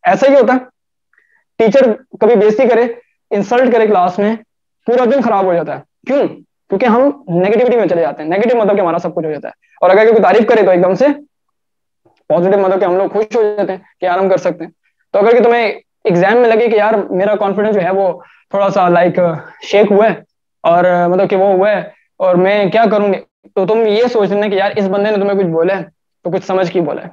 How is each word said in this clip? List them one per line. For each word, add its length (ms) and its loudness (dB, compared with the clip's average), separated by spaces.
ऐसा 220 2
ही 80 4
होता 180 4
है, 80 0
teacher 340 2
कभी 440 0
बेइज्जती 320 2
करे, 280 0
insult 400 0
करे 140 2
class 320 0
में, 180 -2
पूरा 200 0
दिन 160 0
खराब 240 0
हो 80 0
जाता 200 -4
है। 80 -16
क्यों? 200 -2
क्योंकि 600 -6
हम 440 0
नेगेटिविटी 460 0
में 120 0
चले 120 -2
जाते 220 -4
हैं। 80 -8
Negative 300 0
मतलब 140 0
कि 60 -2
हमारा 180 -2
सब 160 -8
कुछ 100 -6
हो 60 -6
जाता 180 -10
है। 60 -18
और 80 4
अगर 220 4
कोई 100 4
तारीफ 260 2
करे 140 2
तो 100 2
एकदम 220 2
से 140 2
Positive 300 2
मतलब 180 0
कि 60 0
हम 120 0
लोग 160 -2
खुश 240 -4
हो 60 2
जाते 300 -2
हैं 100 -12
कि 60 -4
यार 120 0
हम 100 0
कर 100 0
सकते 260 -6
हैं। 80 -18
तो 60 0
अगर 160 4
कि 60 4
तुम्हें 400 0
exam 320 2
में 100 4
लगे 200 2
कि 100 0
यार 320 -2
मेरा 240 -2
confidence 400 -2
जो 60 0
है 120 -2
वो 300 -2
थोड़ा 140 0
सा 200 0
like 320 2
shake 240 2
हुआ 180 4
है 180 -4
और, 200 2
अ, 240 2
मतलब 200 0
कि 80 -2
वो 160 2
हुआ 180 0
है 220 -4
और 160 0
मैं 340 0
क्या 160 2
करूँगी, 320 0
तो 100 -2
तुम 200 0
ये 220 0
सोच 220 -2
लेना 180 -2
कि 100 -2
यार 140 -2
इस 140 -2
बंदे 240 -2
ने 60 -2
तुम्हें 200 -2
कुछ 100 0
बोला 280 0
है 80 -6
तो 60 -6
कुछ 120 -4
समझ 280 -2
के 100 -2
बोला 220 -6
है। 100 -18